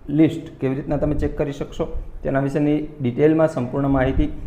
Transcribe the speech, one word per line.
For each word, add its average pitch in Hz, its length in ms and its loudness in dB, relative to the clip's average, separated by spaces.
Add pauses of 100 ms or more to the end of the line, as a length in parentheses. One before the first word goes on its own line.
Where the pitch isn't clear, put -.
લિસ્ટ 156 500 2
કેવી 131 160 0
રીતના 151 220 -4
તમે 147 180 0
ચેક 147 220 -2
કરી 143 140 -2
શકશો 151 340 -6 (380)
તેના 143 160 0
વિશેની 147 480 0 (140)
ડિટેલમાં 151 460 4
સંપૂર્ણ 139 400 -2
માહિતી 135 420 2 (180)